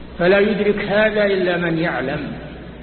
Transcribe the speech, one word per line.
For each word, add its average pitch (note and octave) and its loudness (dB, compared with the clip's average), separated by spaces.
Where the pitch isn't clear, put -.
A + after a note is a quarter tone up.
فلا F3+ 6
يدرك G3+ 2
هذا G#3 2
إلا F3+ 0
من E3+ 0
يعلم، C#3+ -4